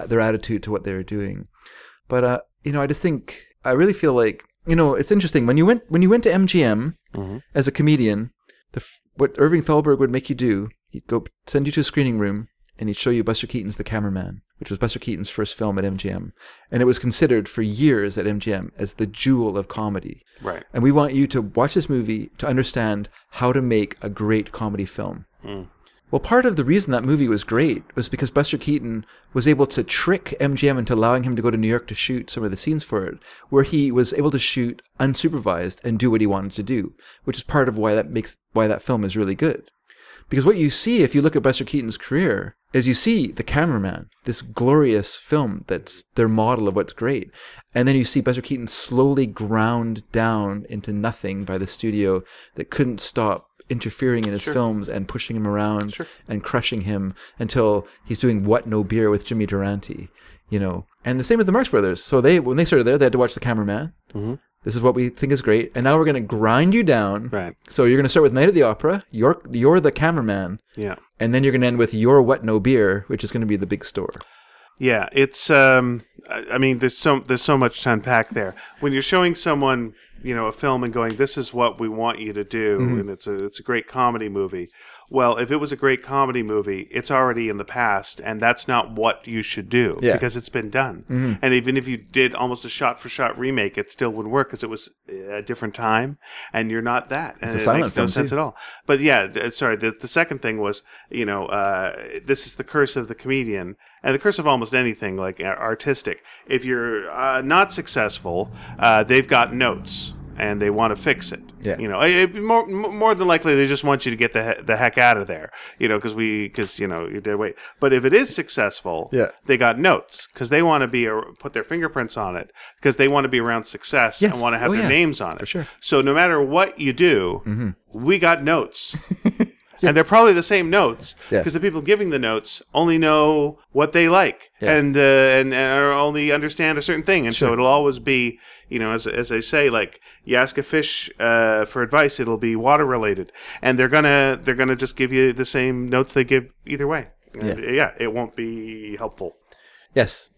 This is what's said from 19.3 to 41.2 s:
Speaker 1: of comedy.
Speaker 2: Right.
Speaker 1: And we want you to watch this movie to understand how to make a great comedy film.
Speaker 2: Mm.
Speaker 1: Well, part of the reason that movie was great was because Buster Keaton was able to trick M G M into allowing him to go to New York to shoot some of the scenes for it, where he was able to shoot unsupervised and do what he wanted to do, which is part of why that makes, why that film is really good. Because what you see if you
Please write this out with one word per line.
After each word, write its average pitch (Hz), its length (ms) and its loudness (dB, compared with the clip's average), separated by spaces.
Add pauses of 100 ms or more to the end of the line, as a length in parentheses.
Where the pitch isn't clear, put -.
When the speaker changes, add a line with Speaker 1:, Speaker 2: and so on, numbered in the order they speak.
Speaker 1:
of 98 120 -4
comedy. 104 540 -8 (200)
Speaker 2:
Right. - 300 -8
Speaker 1:
And 117 100 -2
we 135 100 6
want 147 220 4
you 135 140 4
to 131 140 -2
watch 117 320 0
this - 140 0
movie 110 500 -4
to 120 100 -6
understand 113 600 -2 (240)
how 123 200 0
to 135 100 0
make 110 400 0
a 104 80 -6
great 107 400 -2
comedy 101 360 -6
film. 92 400 -10 (180)
Speaker 2:
Mm. 98 240 -14 (420)
Speaker 1:
Well, 139 100 0
part 247 260 2
of 214 80 2
the 147 100 0
reason 156 280 2
that 120 100 0
movie 139 240 2
was 104 160 0
great 120 400 -2 (140)
was 120 120 -4
because - 220 -4
Buster 147 260 0
Keaton 120 480 -4 (280)
was 131 160 0
able 139 180 6
to - 160 -2
trick - 560 -2
M 139 160 0
G 139 140 2
M 135 100 0
into 120 160 -2
allowing 120 300 2
him 127 100 -2
to 113 80 -4
go 120 80 2
to 113 60 0
New 110 120 0
York 117 200 -2
to 107 60 -10
shoot - 360 -4
some 113 140 -6
of 98 80 -2
the 95 40 -8
scenes 156 280 -4
for 101 220 -4
it, 92 120 -10 (320)
where 139 140 6
he 143 260 0
was 120 240 2
able 147 160 0
to 139 80 0
shoot 120 420 -2 (200)
unsupervised 117 840 -2
and 113 140 0
do 120 120 2
what 110 100 4
he 107 60 2
wanted 98 260 -2
to 107 100 -8
do, 107 320 -4 (300)
which - 120 -4
is - 60 -8
part 135 260 0
of 107 100 -2
why 107 160 2
that 107 160 0
makes, 113 260 -6 (160)
why 110 160 2
that - 140 -2
film 113 220 -2
is 95 120 -4
really 98 180 0
good. - 340 -2 (600)
Because 135 180 0
what 208 100 6
you 151 140 2
see 226 320 2
if 131 140 2
you 143 60 4